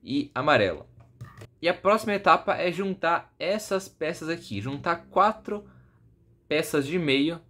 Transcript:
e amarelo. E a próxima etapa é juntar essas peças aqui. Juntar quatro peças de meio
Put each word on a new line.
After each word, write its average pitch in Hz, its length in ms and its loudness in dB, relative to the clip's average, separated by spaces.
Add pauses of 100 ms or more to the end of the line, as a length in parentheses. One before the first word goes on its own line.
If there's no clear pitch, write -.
e 139 320 -4
amarelo. 107 540 2 (720)
E 165 60 2
a 180 60 2
próxima 214 400 0
etapa 190 420 4
é 175 160 -2
juntar 180 640 -2
essas 190 500 -2
peças 160 400 -6
aqui. 160 320 -6
Juntar 143 460 -4
quatro 208 600 0 (800)
peças 151 380 0
de 170 120 -2
meio 151 520 0